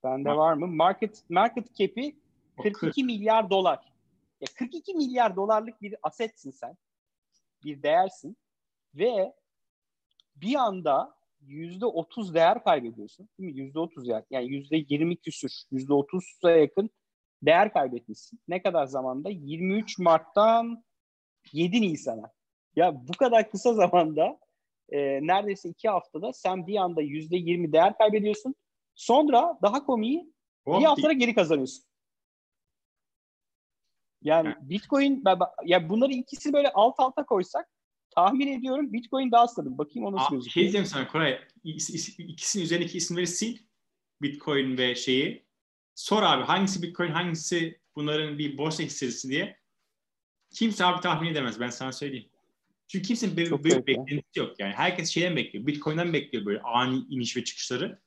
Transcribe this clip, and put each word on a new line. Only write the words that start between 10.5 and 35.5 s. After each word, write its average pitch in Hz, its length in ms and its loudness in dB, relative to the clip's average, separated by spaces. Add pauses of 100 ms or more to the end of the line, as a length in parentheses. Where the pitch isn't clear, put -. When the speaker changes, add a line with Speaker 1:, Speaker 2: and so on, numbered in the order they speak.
Speaker 1:
anda 185 600 0 (260)
yüzde 165 440 -10
otuz 170 480 -6
değer 175 300 4
kaybediyorsun. 120 680 -4 (100)
Değil 180 140 -10
mi? 131 60 -10
Yüzde 135 200 -8
otuz 156 280 -8
yani. 113 220 -4
Yani 127 220 -4
yüzde 143 380 -2
yirmi 165 280 0
küsür, - 340 -10 (200)
yüzde 135 220 0
otuza 170 580 0
yakın 170 380 4 (520)
değer 175 320 6
kaybetmişsin. 135 720 -4
Ne 185 140 -4
kadar 170 240 0
zamanda? 131 440 -6
Yirmi 165 440 -6
üç 214 260 -6
Mart'tan 220 840 2 (680)
yedi 180 280 0
Nisan'a. 131 500 -4 (440)
Ya 147 320 2
bu 170 60 -8
kadar 226 380 2
kısa 233 220 0
zamanda, 175 640 2 (500)
e, 143 100 -2 (280)
neredeyse 196 420 0
iki 220 200 -4
haftada 190 440 -4
sen 185 340 -4
bir 208 80 -4
anda 175 260 0
yüzde 156 360 -4
yirmi 170 360 -2
değer 180 240 6
kaybediyorsun. 214 580 2 (400)
Sonra 285 680 4
daha 226 240 2
komiği 254 480 -2 (320)
Speaker 2:
Hop. 175 160 2
Speaker 1:
bir 311 40 6
haftada 294 280 4
geri 240 220 2
kazanıyorsun. 151 480 0 (2500)
Yani 156 260 4
Speaker 2:
Evet. 139 220 -10
Speaker 1:
Bitcoin, 277 560 0
ben, 185 140 6
ben, 180 80 2 (180)